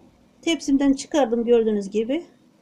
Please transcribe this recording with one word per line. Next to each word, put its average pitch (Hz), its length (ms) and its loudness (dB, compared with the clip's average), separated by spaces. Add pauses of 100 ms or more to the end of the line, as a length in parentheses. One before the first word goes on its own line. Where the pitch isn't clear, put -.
(420)
Tepsimden 285 520 0
çıkardım 240 520 -2
gördüğünüz 220 440 2
gibi. 226 360 -4 (360)